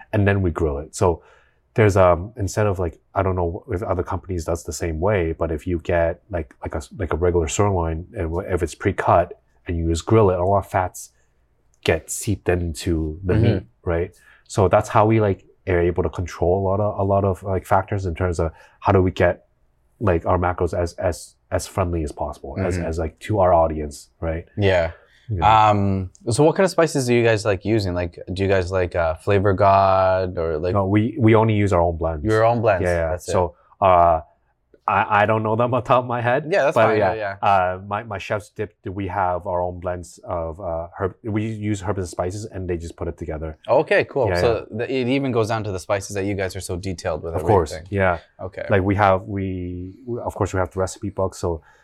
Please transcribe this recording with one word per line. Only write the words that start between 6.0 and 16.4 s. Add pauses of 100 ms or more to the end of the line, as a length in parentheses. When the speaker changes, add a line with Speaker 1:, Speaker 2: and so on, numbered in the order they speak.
Speaker 1:
like,
like
a
s-, (100)
like,
a (100)
regular
sirloin, (220)
and
w-,
if
it's
pre-cut (260)
and
you
just
grill
it,
a
lot
of
fats (720)
get
seeped
into
the
Speaker 2:
Mm-hmm. (120)
Speaker 1:
meat, (220)
right? (340)
So
that's
how
we,
like, (240)
are
able
to
control